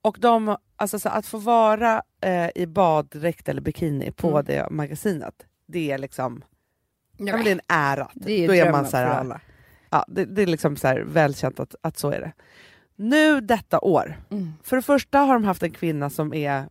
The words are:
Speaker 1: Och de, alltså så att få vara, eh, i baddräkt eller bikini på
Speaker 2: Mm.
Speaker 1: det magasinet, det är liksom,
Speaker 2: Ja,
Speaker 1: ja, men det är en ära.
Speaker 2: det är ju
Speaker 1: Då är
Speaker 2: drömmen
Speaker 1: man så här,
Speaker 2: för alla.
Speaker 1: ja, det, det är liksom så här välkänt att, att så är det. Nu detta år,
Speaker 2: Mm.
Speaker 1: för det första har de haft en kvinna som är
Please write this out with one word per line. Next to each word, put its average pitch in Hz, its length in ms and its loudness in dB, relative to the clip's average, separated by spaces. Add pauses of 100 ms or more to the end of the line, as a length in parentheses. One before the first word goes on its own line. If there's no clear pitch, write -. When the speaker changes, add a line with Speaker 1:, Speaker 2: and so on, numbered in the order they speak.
Speaker 1:
Och 214 180 -2
de, 220 380 2 (180)
alltså 208 240 -4
så 202 100 -2
att 214 160 -2
få - 120 -12
vara, 220 640 4 (200)
eh, 175 340 0
i 180 120 -4
baddräkt 160 840 0
eller 139 120 -6
bikini 147 500 -4
på - 200 -2
Speaker 2:
Mm. 147 140 2
Speaker 1:
det - 260 -4
magasinet, 151 640 -6 (340)
det 156 240 -4
är 135 60 -4
liksom, 131 460 -8 (760)
Speaker 2:
Ja, 202 80 -10
Speaker 1:
ja, 202 100 -2
men 226 100 -2
det 214 60 4
är 185 40 2
en 175 120 -8
ära. 143 460 0
Speaker 2:
det 190 180 -8
är 214 80 0
ju 170 80 2
Speaker 1:
Då 190 60 4
är 180 100 6
Speaker 2:
drömmen 147 180 4
Speaker 1:
man 139 100 -4
så 139 60 0
här, 127 100 2
Speaker 2:
för 127 60 0
alla. 131 280 -6 (480)
Speaker 1:
ja, 151 180 2
det, - 180 -4
det 190 160 -4
är 196 60 2
liksom 151 300 0
så 139 100 0
här 131 120 2
välkänt 143 600 0
att, - 220 -10
att - 160 -6
så 143 120 -4
är - 120 -4
det. 160 100 -12 (640)
Nu 294 460 4
detta 208 380 0
år, 156 400 0 (100)
Speaker 2:
Mm. 185 240 -6 (100)
Speaker 1:
för - 120 -2
det 262 60 2
första 277 380 2
har 277 140 4
de 233 100 2
haft 196 200 0
en 170 80 -4
kvinna 151 380 -4
som 151 240 -4
är 143 380 -2